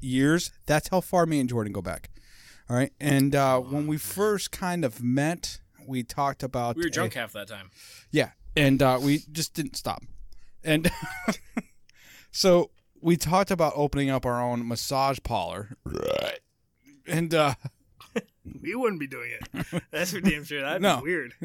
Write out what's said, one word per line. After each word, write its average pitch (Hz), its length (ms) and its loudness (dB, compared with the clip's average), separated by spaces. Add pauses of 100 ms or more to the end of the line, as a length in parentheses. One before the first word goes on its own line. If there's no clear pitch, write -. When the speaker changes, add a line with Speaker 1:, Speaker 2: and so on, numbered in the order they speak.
Speaker 1:
years. 135 500 2 (160)
That's 147 220 2
how 185 120 2
far 175 240 4
me 156 140 2
and 127 100 0
Jordan 107 240 -2
go 101 80 -6
back. 87 300 -8 (580)
All 120 60 0
right. 131 240 2
And, 143 360 4
uh, 135 220 4
Speaker 2:
Oh, 127 40 2
Speaker 1:
when 143 260 -4
we 151 80 -2
Speaker 2:
man. 156 40 -4
Speaker 1:
first 208 520 -2
kind 175 340 -2
of 117 180 -4
met, 143 560 0 (280)
we 127 160 -4
talked 139 400 -4
about 120 320 -2
Speaker 2:
We 165 80 -2
were 165 60 0
drunk 135 260 -2
Speaker 1:
a 131 40 -6
Speaker 2:
half 113 140 -6
that 101 140 -10
time. 98 240 -14 (400)
Speaker 1:
Yeah. 143 200 2 (240)
And, 135 280 6
uh, 127 180 6
we 143 180 4 (120)
just 156 240 -6
didn't - 220 -6
stop. - 260 -6 (600)
And 160 280 2 (760)
<laughs> - 640 -20
so 175 380 4 (320)
we 165 160 4
talked 185 340 2
about 165 240 2
opening 143 360 2
up 131 140 0
our 123 160 0
own 120 260 -2
massage 131 560 0
parlor. 98 520 -4 (1300)
And, 165 260 -2
uh, 151 260 4
<laughs> - 1000 -12
Speaker 2:
We 190 140 -6
wouldn't 220 240 0
be 143 80 -6
doing 120 240 -10
it. 156 500 -8 (100)
That's 175 220 -2
for 190 80 -6
damn 151 220 2
sure. 143 180 -6
That'd 156 220 -2
Speaker 1:
No. 175 140 4
Speaker 2:
be 117 60 -6
weird. 143 300 -4 (120)